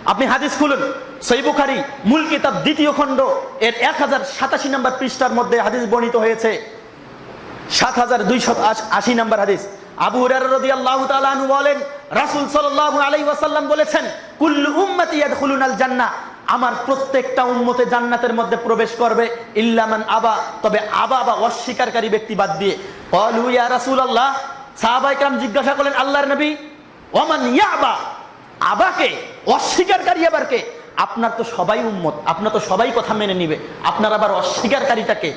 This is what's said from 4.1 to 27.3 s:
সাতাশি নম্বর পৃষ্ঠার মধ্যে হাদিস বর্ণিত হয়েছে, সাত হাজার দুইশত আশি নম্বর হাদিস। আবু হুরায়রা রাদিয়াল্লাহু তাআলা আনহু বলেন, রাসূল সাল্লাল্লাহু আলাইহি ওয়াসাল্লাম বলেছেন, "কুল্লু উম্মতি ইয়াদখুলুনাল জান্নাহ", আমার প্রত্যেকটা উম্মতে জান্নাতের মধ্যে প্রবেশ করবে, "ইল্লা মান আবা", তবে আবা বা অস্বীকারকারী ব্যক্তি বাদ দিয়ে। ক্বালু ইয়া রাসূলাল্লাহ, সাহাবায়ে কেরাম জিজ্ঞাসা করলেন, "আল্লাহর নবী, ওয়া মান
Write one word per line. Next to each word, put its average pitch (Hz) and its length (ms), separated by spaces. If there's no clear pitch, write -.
সাতাশি 269 300
নম্বর 254 300
পৃষ্ঠার 254 340
মধ্যে 226 280
হাদিস 226 300
বর্ণিত 233 260
হয়েছে, 220 640
সাত 240 280
হাজার 233 300
দুইশত 220 460
আশি 208 240
নম্বর 226 240
হাদিস। 196 280
আবু 202 220
হুরায়রা 262 300
রাদিয়াল্লাহু 262 580
তাআলা 269 220
আনহু 269 180
বলেন, 277 320
রাসূল 285 380
সাল্লাল্লাহু 285 500
আলাইহি 285 260
ওয়াসাল্লাম 294 420
বলেছেন, 302 380
"কুল্লু 294 440
উম্মতি 359 340
ইয়াদখুলুনাল 269 580
জান্নাহ", 247 380
আমার 240 260
প্রত্যেকটা 262 560
উম্মতে 247 440
জান্নাতের 240 480
মধ্যে 233 220
প্রবেশ 220 420
করবে, 226 380
"ইল্লা 226 320
মান 220 220
আবা", 220 280
তবে 208 160
আবা 240 320
বা 240 80
অস্বীকারকারী 233 760
ব্যক্তি 214 260
বাদ 190 240
দিয়ে। 190 200
ক্বালু 226 400
ইয়া 240 180
রাসূলাল্লাহ, 254 680
সাহাবায়ে 262 360
কেরাম 269 220
জিজ্ঞাসা 254 360
করলেন, 277 180
"আল্লাহর 277 340
নবী, 294 300
ওয়া - 120
মান 269 300